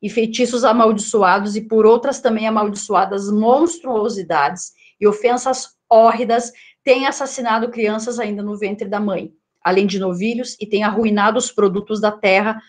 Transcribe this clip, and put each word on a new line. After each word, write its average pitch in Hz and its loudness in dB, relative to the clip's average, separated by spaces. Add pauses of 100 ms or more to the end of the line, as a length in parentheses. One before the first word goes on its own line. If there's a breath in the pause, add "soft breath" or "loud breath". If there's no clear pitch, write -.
e 208 -6
feitiços 240 0
amaldiçoados 208 2
e 214 -4
por 220 2
outras 240 2
também 220 0
amaldiçoadas 202 -2
monstruosidades 214 0 (280 soft breath)
e 202 4
ofensas 240 -2 (120)
hórridas, 233 4 (320 soft breath)
têm 269 2
assassinado 247 -2
crianças 226 -4
ainda 208 -6
no 208 -8
ventre 202 -6
da 208 -4
mãe, 190 -4 (300)
além 190 2
de 190 -2
novilhos, 196 -4
e 214 -10
têm 208 -2
arruinado 208 0
os - -6
produtos 202 0
da 214 2
terra, 208 0 (100)